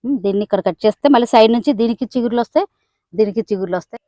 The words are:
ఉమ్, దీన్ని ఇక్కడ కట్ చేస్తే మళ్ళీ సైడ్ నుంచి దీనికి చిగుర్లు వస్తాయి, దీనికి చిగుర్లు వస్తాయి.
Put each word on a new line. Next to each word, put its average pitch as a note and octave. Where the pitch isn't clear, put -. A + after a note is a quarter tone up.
ఉమ్, C4+
దీన్ని G3+
ఇక్కడ F#3+
కట్ F3
చేస్తే D#4+
మళ్ళీ A#3
సైడ్ A3+
నుంచి A#3+
దీనికి A#3
చిగుర్లు A#3+
వస్తాయి, E4+
దీనికి G#3
చిగుర్లు F#3
వస్తాయి. -